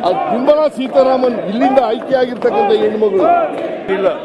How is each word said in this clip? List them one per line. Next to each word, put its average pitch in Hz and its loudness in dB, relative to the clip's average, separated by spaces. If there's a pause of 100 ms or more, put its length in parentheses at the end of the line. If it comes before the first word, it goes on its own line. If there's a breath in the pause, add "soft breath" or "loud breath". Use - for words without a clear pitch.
ಆ 175 2 (220)
ನಿರ್ಮಲಾ 285 2 (140)
ಸೀತಾರಾಮನ್ 262 2 (140)
ಇಲ್ಲಿಂದ 269 2 (120)
ಆಯ್ಕೆ - -2
ಆಗಿರ್ತಕ್ಕಂಥ 240 0 (120)
ಹೆಣ್ಮಗಳು 214 0 (680)
ಇಲ್ಲ 190 0 (160)